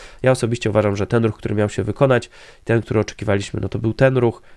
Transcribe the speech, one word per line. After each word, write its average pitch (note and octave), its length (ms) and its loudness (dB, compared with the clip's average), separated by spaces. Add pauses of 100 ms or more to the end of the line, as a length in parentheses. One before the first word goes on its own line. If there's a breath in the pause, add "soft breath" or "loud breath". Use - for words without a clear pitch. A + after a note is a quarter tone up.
(220 loud breath)
ja B2+ 80 4
osobiście A#2 400 0
uważam, G#2 260 2
że G2+ 100 -2
ten A2+ 180 0
ruch, G#2+ 120 -2
który - 180 -6
miał G#2 140 0
się - 140 -6
wykonać, A#2+ 480 0 (340 loud breath)
ten, A2+ 180 0
który A2 180 -2
oczekiwaliśmy, G#2 600 -4
no G2+ 80 -4
to G#2 100 -6
był A2 140 -2
ten C3 240 4
ruch, A#2+ 260 0 (140 soft breath)